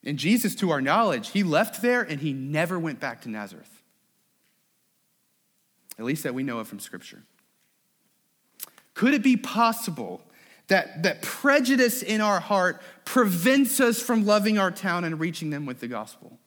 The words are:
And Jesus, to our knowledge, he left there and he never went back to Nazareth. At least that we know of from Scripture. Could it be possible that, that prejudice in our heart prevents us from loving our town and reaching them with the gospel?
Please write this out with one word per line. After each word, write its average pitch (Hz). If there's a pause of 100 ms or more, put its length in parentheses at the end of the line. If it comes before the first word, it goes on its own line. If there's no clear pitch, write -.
And 147
Jesus, 202
to 185
our 135
knowledge, 147
he 202
left 180
there 240
and 151
he 151
never 151
went 160
back 120
to 123
Nazareth. 101 (2250)
At 110
least 147
that 131
we 131
know 120
of 110
from 101
Scripture. - (1700)
Could 262
it 247
be 254
possible 180 (460)
that, 170
that 185
prejudice 262
in 214
our 208
heart 180 (220)
prevents 240
us 233
from 220
loving 208
our 190
town 180
and 160
reaching 160
them 147
with 127
the 120
gospel? 107